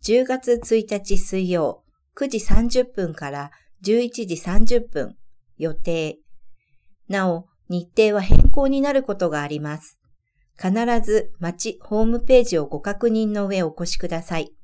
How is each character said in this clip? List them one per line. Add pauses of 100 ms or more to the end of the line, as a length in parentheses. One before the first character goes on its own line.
十
月 (160)
一
日
水
曜、 (320)
九
時
三
十
分
か
ら (300)
十
一
時
三
十
分、 (420)
予
定。 (880)
な
お、 (220)
日
程
は
変
更
に
な
る
こ
と
が
あ
り
ま
す。 (580)
必 (280)
ず
町
ホ
ー
ム
ペ
ー
ジ
を
ご
確
認
の
上
お
越
し
く
だ
さ
い。 (100)